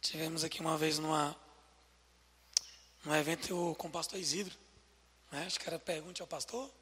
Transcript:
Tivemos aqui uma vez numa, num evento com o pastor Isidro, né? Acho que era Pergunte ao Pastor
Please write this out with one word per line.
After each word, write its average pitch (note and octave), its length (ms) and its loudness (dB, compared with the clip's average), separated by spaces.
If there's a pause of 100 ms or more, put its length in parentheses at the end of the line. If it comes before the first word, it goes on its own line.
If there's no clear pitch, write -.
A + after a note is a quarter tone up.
Tivemos D#3+ 420 0
aqui D#3+ 160 -2
uma D#3+ 180 4
vez D#3 220 4
numa, D#3 340 4 (1700)
num D3+ 100 4
evento E3 640 2
com F3 100 -6
o D#3 40 -6
pastor F3 280 -4
Isidro, F3+ 360 -2 (760)
né? D3 140 -4
Acho - 120 -4
que - 100 -4
era E3 120 -4
Pergunte F3 420 -6
ao F3 60 -10
Pastor A#3+ 420 -6 (120)